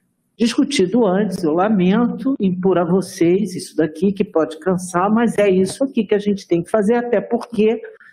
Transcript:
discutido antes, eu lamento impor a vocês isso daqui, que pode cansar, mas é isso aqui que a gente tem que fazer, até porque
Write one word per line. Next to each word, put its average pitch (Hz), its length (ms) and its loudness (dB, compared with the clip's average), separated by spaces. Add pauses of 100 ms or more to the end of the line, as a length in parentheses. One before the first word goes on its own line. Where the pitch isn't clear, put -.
(380)
discutido 233 680 0
antes, 185 400 0
eu 151 80 0
lamento 214 880 2
impor 180 380 0
a 175 60 2
vocês 180 680 0
isso - 220 -10
daqui, 165 340 0
que 202 140 -2
pode 156 340 -2
cansar, 180 540 -2
mas 220 240 0
é 202 140 2
isso 190 340 0
aqui 254 180 -2
que 202 120 0
a 208 40 2
gente 202 300 -4
tem 170 140 0
que - 80 -14
fazer, 220 240 2
até 240 260 0
porque 226 640 -2 (300)